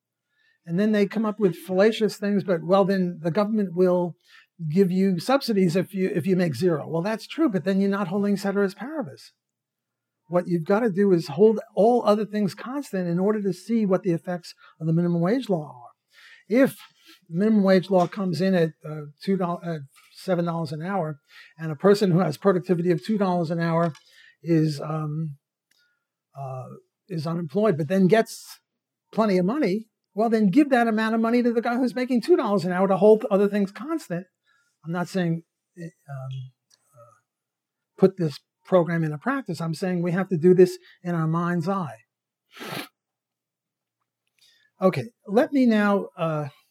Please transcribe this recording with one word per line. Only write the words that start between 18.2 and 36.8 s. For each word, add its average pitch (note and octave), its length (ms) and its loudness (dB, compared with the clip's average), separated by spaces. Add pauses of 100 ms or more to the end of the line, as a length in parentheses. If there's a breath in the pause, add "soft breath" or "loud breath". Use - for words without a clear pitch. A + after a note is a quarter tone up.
in F#3+ 140 2
at, E3 160 2 (180)
uh, D3+ 140 -10 (200)
two G3 140 0
dollars, F3 300 -6
at E3 140 -8 (320)
seven F3 340 -4
dollars E3 260 -6
an D3+ 80 -10
hour, E3 380 -6 (400 loud breath)
and D#3+ 120 -8
a D3+ 60 -6
person G3+ 340 4
who F3 100 4
has D#3+ 180 -2
productivity F3+ 520 0
of E3 140 0
two A3 140 -2
dollars F3+ 320 0
an E3+ 100 -4
hour E3 320 0 (500 soft breath)
is, D#3 380 0
um, D#3 560 -6 (960)
uh, C3 340 -12 (400)
is E3 180 -8
unemployed, F3 500 0
but D3+ 120 -4
then F#3+ 180 4
gets - 540 0 (520)
plenty G3+ 240 2
of F3+ 80 2
money, A3 440 -2 (260)
well, A3 160 0
then A3 180 2
give C4+ 220 4
that A#3+ 180 2
amount A3 260 -2
of A3+ 60 0
money A#3 220 2
to A#3+ 100 0
the A#3 80 0
guy A#3+ 160 -2
who's B3+ 180 -2
making B3 280 -2
two F4 140 4
dollars G#3 280 0
an F3+ 80 -2
hour F#3 160 2
to F#3+ 80 2
hold G#3+ 340 6
other G3+ 160 2
things G3+ 240 -2
constant. G#3+ 560 -8 (600)
I'm D#3+ 60 -8
not F3 160 -4
saying, E3 340 -2 (360)
um, C3 720 -14 (460)